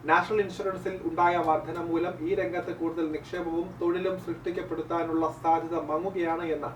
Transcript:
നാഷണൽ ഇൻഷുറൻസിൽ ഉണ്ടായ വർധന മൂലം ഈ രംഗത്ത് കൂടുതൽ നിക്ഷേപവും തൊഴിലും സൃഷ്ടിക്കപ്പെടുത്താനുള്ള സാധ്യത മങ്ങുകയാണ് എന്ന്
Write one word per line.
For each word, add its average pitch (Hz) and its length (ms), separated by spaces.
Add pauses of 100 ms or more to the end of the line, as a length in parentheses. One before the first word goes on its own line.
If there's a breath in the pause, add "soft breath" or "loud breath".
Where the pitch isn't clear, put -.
നാഷണൽ 185 340
ഇൻഷുറൻസിൽ 190 520 (140)
ഉണ്ടായ 175 260 (120)
വർധന 156 300 (120)
മൂലം 170 240 (140)
ഈ - 20 (120)
രംഗത്ത് 175 380
കൂടുതൽ 165 320
നിക്ഷേപവും 170 560 (140)
തൊഴിലും 185 380
സൃഷ്ടിക്കപ്പെടുത്താനുള്ള 165 1040 (160)
സാധ്യത 165 340 (140)
മങ്ങുകയാണ് 170 560 (100)
എന്ന് 143 200